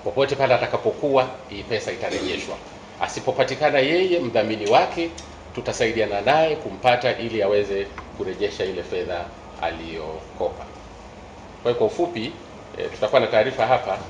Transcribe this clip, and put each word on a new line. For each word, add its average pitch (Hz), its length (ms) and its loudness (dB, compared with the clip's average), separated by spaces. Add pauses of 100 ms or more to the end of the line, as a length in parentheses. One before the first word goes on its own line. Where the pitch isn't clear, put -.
Popote 135 320 2
pale 131 180 4
atakapokuwa, 127 720 2 (220)
hii 101 140 -10
pesa 104 280 -2
itarejeshwa. 95 640 -4 (460)
Asipopatikana 139 760 2
yeye, 170 400 4
mdhamini 107 500 0
wake, 170 400 4 (460)
tutasaidiana 110 680 0
naye 151 340 4
kumpata 120 640 2
ili 110 260 0
aweze 98 440 2 (300)
kurejesha 98 480 -2
ile 90 180 -4
fedha 87 420 -4 (360)
aliyokopa. 82 1040 -4 (960)
Kwa 120 80 2
hiyo, 117 40 2
kwa 113 120 4
ufupi, 113 440 -2 (460)
eh, - 160 -4
tutakuwa - 280 4
na 113 60 2
taarifa 117 400 4
hapa. 104 300 2 (120)